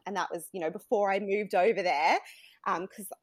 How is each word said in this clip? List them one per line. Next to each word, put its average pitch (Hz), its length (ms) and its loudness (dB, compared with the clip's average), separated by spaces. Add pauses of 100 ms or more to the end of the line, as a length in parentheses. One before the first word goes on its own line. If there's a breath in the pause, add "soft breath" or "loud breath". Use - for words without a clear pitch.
and 196 120 -6
that 170 140 -2
was, 165 200 -8
you 190 80 -8
know, 160 100 0
before 202 420 0
I 196 80 2
moved 202 360 -2
over 196 260 4
there, 175 360 2 (500 soft breath)
um, 185 200 -2
'cause - 180 -14 (180)